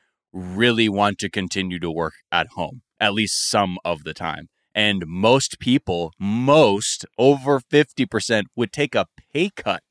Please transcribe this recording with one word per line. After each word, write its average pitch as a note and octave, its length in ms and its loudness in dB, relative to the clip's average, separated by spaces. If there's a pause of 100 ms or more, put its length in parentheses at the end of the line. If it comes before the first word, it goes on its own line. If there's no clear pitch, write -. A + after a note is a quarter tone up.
(320)
really G#2+ 580 0
want G2+ 280 0
to G2 120 -6
continue F#2 480 -6
to E2 120 -4
work D#2+ 220 -6 (180)
at E2+ 180 0
home, - 340 -10 (180)
at G#2 140 2
least G#2+ 340 -2
some F#2+ 360 0
of E2 200 -6
the D#2+ 80 -10
time. D#2+ 360 -8 (260)
And G2+ 320 0
most G#2+ 520 2
people, F2 600 -2
most, A#2 880 2 (100)
over C3+ 440 2
fifty D3 460 2
percent, G#2+ 480 -2
would A#2 180 -2
take D3 220 -4
a G2 120 0 (260)
pay F3+ 240 -2
cut F#2 340 -6